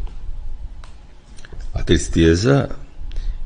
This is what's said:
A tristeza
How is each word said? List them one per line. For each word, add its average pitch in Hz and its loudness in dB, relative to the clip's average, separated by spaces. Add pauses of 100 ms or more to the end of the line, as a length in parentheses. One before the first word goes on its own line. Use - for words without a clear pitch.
(1800)
A - 0
tristeza 90 4 (720)